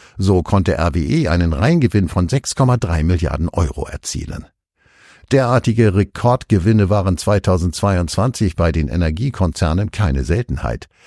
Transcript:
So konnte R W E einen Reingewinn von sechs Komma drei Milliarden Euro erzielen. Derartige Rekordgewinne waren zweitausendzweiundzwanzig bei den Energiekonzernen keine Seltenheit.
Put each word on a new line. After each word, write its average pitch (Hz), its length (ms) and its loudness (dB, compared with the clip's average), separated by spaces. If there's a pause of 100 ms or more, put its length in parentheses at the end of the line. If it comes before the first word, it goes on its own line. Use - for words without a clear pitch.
(180)
So 95 240 2
konnte 92 320 2
R 82 220 -2
W 80 100 -2
E 147 220 0
einen 82 260 0
Reingewinn 107 540 2
von 90 200 -2
sechs - 280 -4
Komma 127 220 2
drei 85 260 -2
Milliarden 82 440 0
Euro - 380 -4
erzielen. - 640 -10 (840)
Derartige 120 640 2
Rekordgewinne 104 960 2
waren 95 300 0
zweitausendzweiundzwanzig 95 1400 0
bei 85 160 0
den 76 160 0
Energiekonzernen 85 1040 -2
keine 69 320 -2
Seltenheit. 67 640 -4 (200)